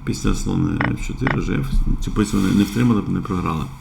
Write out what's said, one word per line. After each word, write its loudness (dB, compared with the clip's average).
після 0
слона 0
Ф -4
чотири, -2
Ж -2
Ф. -2
Цю -2
позицію 0
вони 2
не 6
втримали, 2
не 0
програли. -2